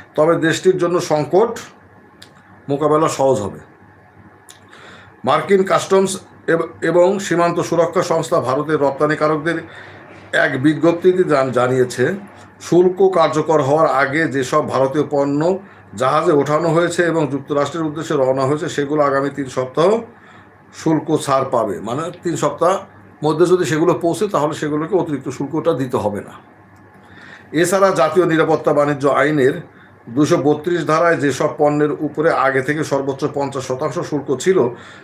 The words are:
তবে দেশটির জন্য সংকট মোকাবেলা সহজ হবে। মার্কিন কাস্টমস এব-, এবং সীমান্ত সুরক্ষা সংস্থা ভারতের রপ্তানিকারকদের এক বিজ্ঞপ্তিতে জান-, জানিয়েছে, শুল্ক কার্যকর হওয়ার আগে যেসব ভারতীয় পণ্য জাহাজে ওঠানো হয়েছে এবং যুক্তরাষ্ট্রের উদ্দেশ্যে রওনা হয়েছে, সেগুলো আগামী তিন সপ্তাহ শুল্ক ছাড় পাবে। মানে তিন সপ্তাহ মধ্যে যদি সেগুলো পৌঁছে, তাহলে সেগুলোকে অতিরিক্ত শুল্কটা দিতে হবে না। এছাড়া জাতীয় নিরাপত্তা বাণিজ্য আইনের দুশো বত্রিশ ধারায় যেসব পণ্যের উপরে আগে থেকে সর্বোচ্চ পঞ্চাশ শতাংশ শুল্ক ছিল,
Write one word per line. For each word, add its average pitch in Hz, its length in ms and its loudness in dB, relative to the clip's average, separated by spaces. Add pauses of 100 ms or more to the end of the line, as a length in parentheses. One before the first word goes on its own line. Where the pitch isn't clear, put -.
(140)
তবে 156 220 4
দেশটির 165 420 2
জন্য 170 220 0
সংকট 160 580 0 (1080)
মোকাবেলা 151 400 2
সহজ 135 320 2
হবে। 98 180 -8 (1700)
মার্কিন 156 400 2
কাস্টমস 190 560 0 (260)
এব-, 165 200 0 (160)
এবং 175 360 2
সীমান্ত 170 420 0
সুরক্ষা 170 420 0
সংস্থা 160 380 0
ভারতের 143 400 -2
রপ্তানিকারকদের 151 880 -2 (640)
এক 151 300 0
বিজ্ঞপ্তিতে 170 640 2
জান-, 135 280 2
জানিয়েছে, 127 640 0 (460)
শুল্ক 180 480 4
কার্যকর 156 540 2
হওয়ার 151 260 2
আগে 139 400 0
যেসব 135 400 -2
ভারতীয় 131 420 0
পণ্য 147 480 0 (380)
জাহাজে 151 360 2
ওঠানো 151 360 2
হয়েছে 170 340 0
এবং 160 280 0
যুক্তরাষ্ট্রের 143 540 -4
উদ্দেশ্যে 151 320 -4
রওনা 135 260 2
হয়েছে, 151 260 -2
সেগুলো 143 340 -2
আগামী 139 280 0
তিন 135 160 -8
সপ্তাহ 151 520 0 (760)
শুল্ক 160 420 -2
ছাড় 139 340 0
পাবে। 120 300 -2
মানে 131 300 -8 (120)
তিন 165 140 -4
সপ্তাহ 160 420 0 (460)
মধ্যে 156 220 2
যদি 180 180 2
সেগুলো 160 300 2
পৌঁছে, 175 340 -2
তাহলে 151 260 0
সেগুলোকে 156 420 -4
অতিরিক্ত 151 320 -4
শুল্কটা 151 440 -4
দিতে 131 240 -4
হবে 101 240 -4
না। - 120 -16 (1200)
এছাড়া 185 380 2
জাতীয় 165 360 2
নিরাপত্তা 156 460 2
বাণিজ্য 143 360 0
আইনের 143 640 0 (380)
দুশো 139 260 2
বত্রিশ 151 500 -2
ধারায় 160 300 2
যেসব 143 320 0 (100)
পণ্যের 147 340 2
উপরে 151 400 -2
আগে 131 300 0
থেকে 147 220 -4
সর্বোচ্চ 135 400 -2 (100)
পঞ্চাশ 135 320 -6
শতাংশ 139 320 -4
শুল্ক 143 380 -4
ছিল, 170 320 2 (360)